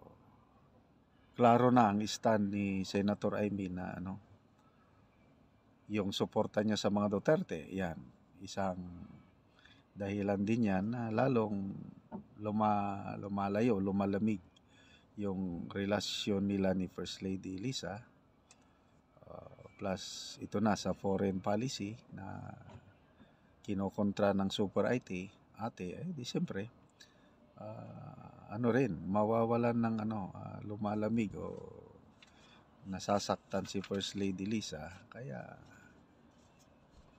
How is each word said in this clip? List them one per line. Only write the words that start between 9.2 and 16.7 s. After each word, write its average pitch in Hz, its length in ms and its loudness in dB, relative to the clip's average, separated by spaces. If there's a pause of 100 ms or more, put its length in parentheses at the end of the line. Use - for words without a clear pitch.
dahilan 101 480 0
din 113 240 4
yan 95 240 4
na 117 160 -4
lalong 107 640 2 (640)
luma-, 104 800 0
lumalayo, 101 640 2
lumalamig 98 600 2 (760)
yung 95 500 -4
relasyon 101 800 0
nila 95 320 4